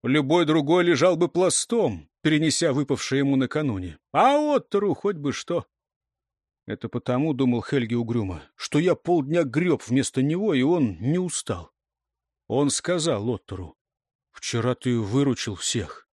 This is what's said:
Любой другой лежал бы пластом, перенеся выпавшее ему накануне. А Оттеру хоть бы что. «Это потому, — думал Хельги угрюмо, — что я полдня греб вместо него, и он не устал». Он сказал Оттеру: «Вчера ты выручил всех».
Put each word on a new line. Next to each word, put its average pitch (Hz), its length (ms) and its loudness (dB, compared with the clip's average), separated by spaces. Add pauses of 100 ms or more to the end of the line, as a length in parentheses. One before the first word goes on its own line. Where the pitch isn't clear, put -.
Любой 147 420 2
другой 160 400 2
лежал 170 320 4
бы 170 120 2
пластом, 170 800 0 (120)
перенеся 151 520 2
выпавшее 139 460 -2
ему 139 160 2
накануне. 120 600 -2 (140)
А 240 240 4
Оттеру 226 560 0
хоть 196 240 -2
бы 143 160 -4
что. - 340 -6 (1000)
«Это 110 220 -8
потому, — 131 460 -2
думал 123 280 2
Хельги 120 320 -2
угрюмо, — 110 480 -4 (140)
что - 240 -2
я 175 160 2
полдня 165 480 0
греб 147 420 0
вместо 127 340 0
него, 170 320 0
и 127 100 2
он 135 380 2
не 143 180 0
устал». 110 520 -6 (760)
Он 139 220 2
сказал 156 580 -2
Оттеру: 92 480 -8 (560)
«Вчера 120 420 -2
ты 123 240 0
выручил 113 560 0
всех». - 580 -6